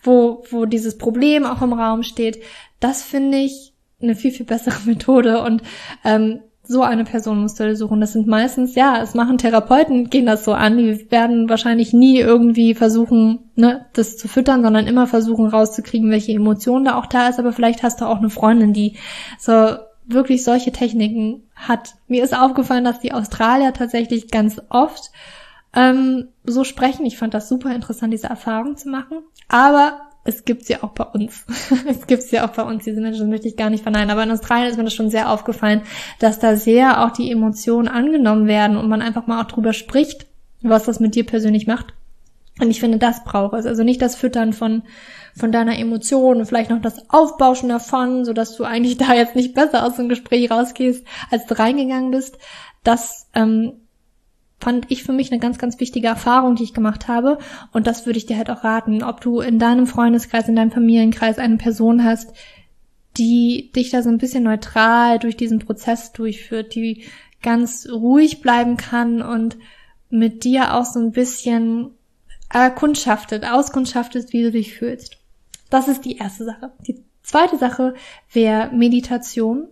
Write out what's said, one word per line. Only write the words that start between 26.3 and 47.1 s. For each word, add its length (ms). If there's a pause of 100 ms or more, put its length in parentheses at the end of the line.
so 200
sprechen. 420
Ich 100
fand 160
das 160
super 260
interessant, 380
diese 140
Erfahrung 500
zu 140
machen. 280 (300)
Aber 520 (280)
es 160
gibt 220
sie 100
auch 140
bei 140
uns. 420 (200)
<laughs> 200
Es 200
gibt 160
sie 180
auch 100
bei 120
uns, 220
diese 160
Menschen, 200
das 80
möchte 200
ich 80
gar 140
nicht 120
verneinen. 280
Aber 120
in 80
Australien 400
ist 60
mir 80
das 80
schon 160
sehr 220
aufgefallen, 500 (380)
dass 200
da 160
sehr 480
auch 100
die 180
Emotionen 580
angenommen 580
werden 300
und 140
man 100
einfach 260
mal 140
auch 80
drüber 240
spricht, 540 (340)
was 240
das 160
mit 140
dir 100
persönlich 420
macht. 280 (640)
Und 100
ich 100
finde, 180
das 260
braucht 300
es. 100
Also 200
nicht 180
das 140
Füttern 360
von, 300 (520)
von 160
deiner 280
Emotion 580
und 100
vielleicht 220
noch 140
das 260
Aufbauschen 600